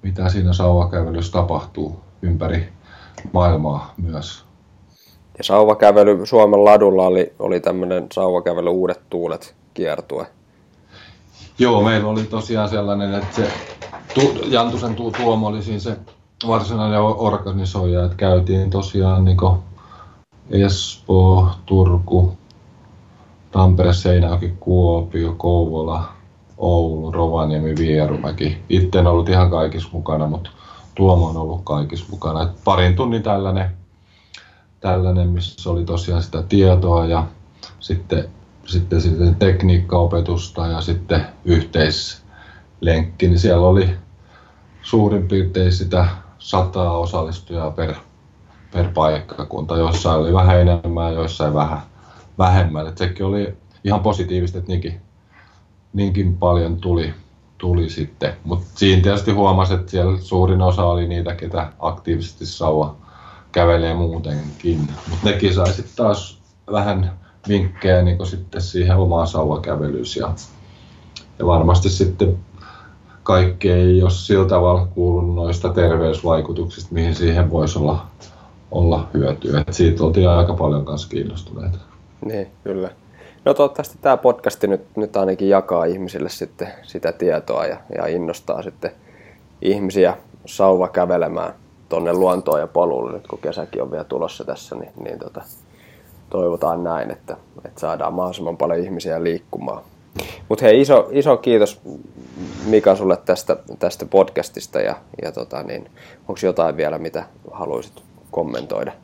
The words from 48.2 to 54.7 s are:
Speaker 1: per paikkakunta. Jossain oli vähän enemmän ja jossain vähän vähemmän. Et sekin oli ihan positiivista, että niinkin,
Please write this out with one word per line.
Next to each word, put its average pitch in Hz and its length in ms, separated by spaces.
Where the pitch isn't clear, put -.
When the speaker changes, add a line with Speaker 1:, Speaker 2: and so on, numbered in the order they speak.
Speaker 1:
per 87 200
paikkakunta. 78 840
Jossain 82 440
oli 82 120
vähän 90 280
enemmän 85 540
ja 82 60
jossain 78 340
vähän 76 280
vähemmän. 87 480
Et 90 120
sekin 92 280
oli 101 280
ihan 101 160
positiivista, 90 580
että 87 100
niinkin, 90 320